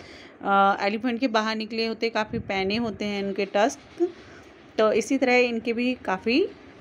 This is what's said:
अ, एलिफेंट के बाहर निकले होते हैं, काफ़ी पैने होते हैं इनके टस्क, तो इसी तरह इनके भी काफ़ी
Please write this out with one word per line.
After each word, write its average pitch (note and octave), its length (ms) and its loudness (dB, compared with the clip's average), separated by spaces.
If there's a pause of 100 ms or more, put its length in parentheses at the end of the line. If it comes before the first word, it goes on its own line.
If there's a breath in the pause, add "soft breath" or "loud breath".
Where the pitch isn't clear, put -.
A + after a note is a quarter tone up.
(420 loud breath)
अ, G3 400 4
एलिफेंट A3 380 -2
के C4+ 80 2
बाहर A3 280 0
निकले A3 300 -4
होते A3+ 200 -4
हैं, A3+ 80 -2
काफ़ी G#3+ 260 -2
पैने G3 360 -2
होते A3 300 -4
हैं G3+ 180 -4
इनके G3 220 -2
टस्क, C4 640 0 (680 loud breath)
तो A3 140 4
इसी A#3 260 2
तरह B3+ 180 2
इनके A#3 380 2
भी B3 200 0
काफ़ी A#3 520 0 (360)